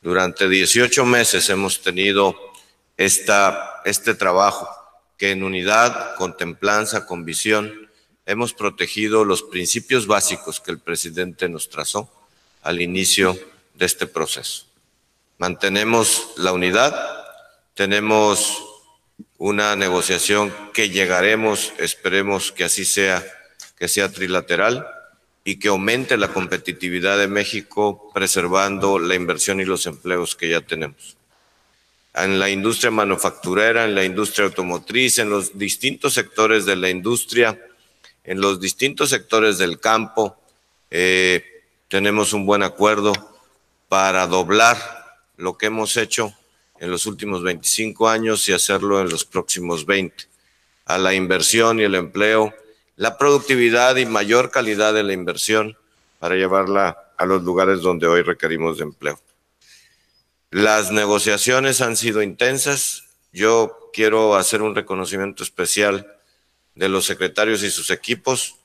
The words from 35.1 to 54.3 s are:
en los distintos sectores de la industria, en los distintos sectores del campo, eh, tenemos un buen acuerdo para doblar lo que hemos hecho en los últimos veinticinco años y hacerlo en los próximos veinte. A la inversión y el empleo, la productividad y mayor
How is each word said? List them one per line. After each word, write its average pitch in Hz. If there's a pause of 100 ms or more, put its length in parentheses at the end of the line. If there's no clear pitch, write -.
en 107
los 101
distintos 131
sectores 110
de 98
la 92
industria, 113 (680)
en 95
los 98
distintos 131
sectores 110
del 87
campo, 110 (540)
eh, 92 (240)
tenemos 104
un 101
buen 101
acuerdo 104 (720)
para 95
doblar 98 (380)
lo 90
que 107
hemos 110
hecho 110 (440)
en 87
los 87
últimos 101
veinticinco 104
años 110
y 98
hacerlo 98
en 92
los 80
próximos 85
veinte. 95 (580)
A 90
la 95
inversión 110
y 107
el 98
empleo, 104 (440)
la 113
productividad 131
y 127
mayor 113